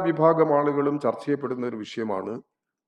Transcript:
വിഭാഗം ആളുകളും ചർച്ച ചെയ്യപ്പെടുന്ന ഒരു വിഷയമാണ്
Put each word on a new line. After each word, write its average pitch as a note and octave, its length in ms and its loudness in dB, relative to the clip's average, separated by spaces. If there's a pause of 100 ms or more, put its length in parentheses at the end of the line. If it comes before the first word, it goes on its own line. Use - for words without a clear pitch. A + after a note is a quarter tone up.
വിഭാഗം D#3+ 500 4
ആളുകളും C#3+ 460 0
ചർച്ച A#2 220 -2
ചെയ്യപ്പെടുന്ന C3 440 -4
ഒരു A#2 140 -10
വിഷയമാണ് G2+ 500 -6 (540)